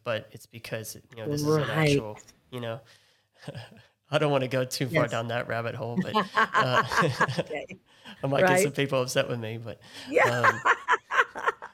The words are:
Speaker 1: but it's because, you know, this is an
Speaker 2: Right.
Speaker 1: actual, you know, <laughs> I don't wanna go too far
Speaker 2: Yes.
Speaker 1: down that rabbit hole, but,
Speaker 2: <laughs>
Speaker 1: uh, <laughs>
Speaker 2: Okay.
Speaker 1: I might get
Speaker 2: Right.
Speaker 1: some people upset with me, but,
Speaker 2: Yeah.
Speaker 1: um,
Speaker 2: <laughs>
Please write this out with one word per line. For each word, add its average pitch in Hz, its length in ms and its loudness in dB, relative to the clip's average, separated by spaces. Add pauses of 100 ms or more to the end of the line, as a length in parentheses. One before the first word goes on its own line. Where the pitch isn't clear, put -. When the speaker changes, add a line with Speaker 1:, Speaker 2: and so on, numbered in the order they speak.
Speaker 1:
but 110 280 -4
it's - 140 -18
because, 113 500 -10 (160)
you - 60 -16
know, 110 100 -8
this 147 140 -2
is 147 60 0
an 156 200 4
Speaker 2:
Right. 151 220 2
Speaker 1:
actual, 110 300 0 (320)
you 127 80 -10
know, 113 200 -6 (680)
<laughs> - 640 -16
I 139 60 2
don't 147 140 2
wanna 131 160 2
go 131 180 0
too 127 220 -4
far 151 160 2
Speaker 2:
Yes. 120 80 -2
Speaker 1:
down 117 180 -2
that 117 180 -4
rabbit 117 280 -4
hole, 117 260 -6
but, - 140 -4
Speaker 2:
<laughs> 202 200 -2
Speaker 1:
uh, 214 480 2 (180)
<laughs> 156 380 2
Speaker 2:
Okay. 156 380 -8 (460)
Speaker 1:
I 139 40 -2
might 139 140 2
get 185 80 6
Speaker 2:
Right. 185 140 6
Speaker 1:
some 147 100 2
people 135 280 0
upset 131 280 0
with 123 100 -2
me, 110 180 -6
but, 117 220 -12 (300)
Speaker 2:
Yeah. - 160 4
Speaker 1:
um, - 400 4
Speaker 2:
<laughs> - 840 0 (220)